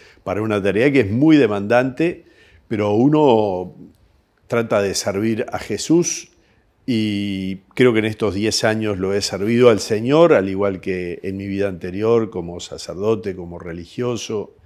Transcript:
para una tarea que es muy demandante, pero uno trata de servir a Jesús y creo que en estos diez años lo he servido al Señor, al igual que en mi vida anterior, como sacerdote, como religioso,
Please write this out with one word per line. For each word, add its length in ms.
para 160
una 220
tarea 280
que 100
es 100
muy 260
demandante, 880
pero 260
uno 800
trata 340
de 140
servir 580
a 60
Jesús 720
y 760
creo 220
que 60
en 40
estos 300
diez 280
años 360
lo 160
he 80
servido 480
al 100
Señor, 540
al 160
igual 320
que 400
en 160
mi 80
vida 200
anterior, 640
como 320
sacerdote, 720
como 240
religioso, 960